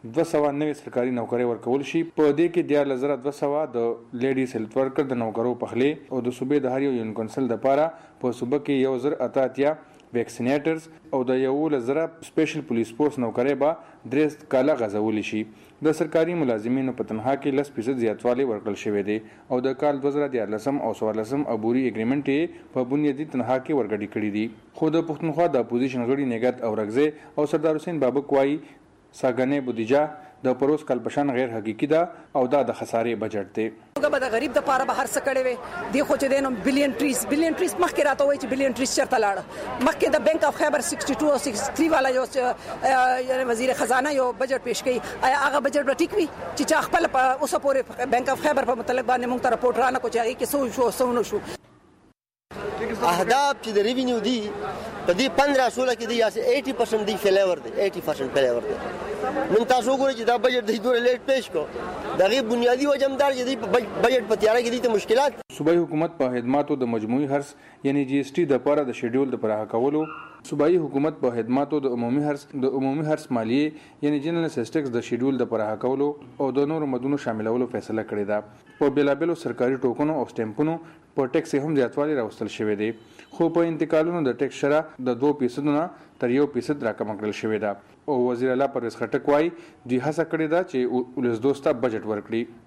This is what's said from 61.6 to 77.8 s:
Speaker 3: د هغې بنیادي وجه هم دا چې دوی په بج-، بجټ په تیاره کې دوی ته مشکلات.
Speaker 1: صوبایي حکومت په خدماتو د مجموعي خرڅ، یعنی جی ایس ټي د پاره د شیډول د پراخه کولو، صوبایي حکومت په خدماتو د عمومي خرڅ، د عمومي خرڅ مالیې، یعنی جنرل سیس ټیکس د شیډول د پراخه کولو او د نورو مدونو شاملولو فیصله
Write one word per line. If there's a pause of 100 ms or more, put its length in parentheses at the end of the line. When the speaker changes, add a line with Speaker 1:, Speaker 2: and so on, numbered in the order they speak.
Speaker 3:
د
هغې
بنیادي
وجه
هم
دا
چې
دوی
په
بج-، (120)
بجټ
په
تیاره
کې
دوی
ته
مشکلات. (180)
Speaker 1:
صوبایي
حکومت
په
خدماتو
د
مجموعي
خرڅ،
یعنی
جی
ایس
ټي
د
پاره
د
شیډول
د
پراخه
کولو، (480)
صوبایي
حکومت
په
خدماتو
د
عمومي
خرڅ،
د
عمومي
خرڅ
مالیې،
یعنی
جنرل
سیس
ټیکس
د
شیډول
د
پراخه
کولو (300)
او
د
نورو
مدونو
شاملولو
فیصله